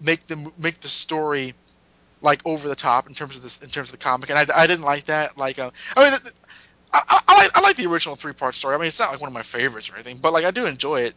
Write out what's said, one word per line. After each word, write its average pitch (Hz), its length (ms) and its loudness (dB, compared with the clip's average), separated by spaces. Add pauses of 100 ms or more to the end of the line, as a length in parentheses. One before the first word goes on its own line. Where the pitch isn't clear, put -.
make 160 240 0
the, 156 320 -10
make 165 220 -4
the - 80 -14
story, 147 680 -4 (680)
like, 147 240 2
over 151 220 -4
the 139 80 -4
top 131 320 0
in 139 60 -20
terms 135 240 -12
of 123 60 -18
this, - 180 -12
in 139 80 -20
terms 135 240 -8
of 123 60 -20
the - 40 -14
comic, 131 280 -2
and 143 80 2
I, 147 240 4
I - 20 8
didn't 165 200 0
like 143 180 0
that. 151 340 -4
Like, 135 220 -6
uh, 127 100 -8 (260)
I 262 60 6
mean, 285 80 8
th-, 269 140 2
th-, 240 100 -18 (600)
I, 294 160 4
I, 370 180 4
I 392 160 10
like, 359 140 4
I 359 40 6
like 392 140 4
the 220 100 -4
original 165 300 -2
three-part 135 400 -6
story. 135 180 -2
I 147 60 0
mean, 170 80 -2
it's 160 120 -4
not, 202 120 0
like, 139 100 -10
one 147 60 -8
of 127 80 -12
my 113 80 -8
favorites 120 480 -4
or - 40 -20
anything, 120 220 -16
but, 160 160 0
like, 165 120 2
I 185 60 2
do 240 140 -4
enjoy 143 360 -2
it, 117 160 -2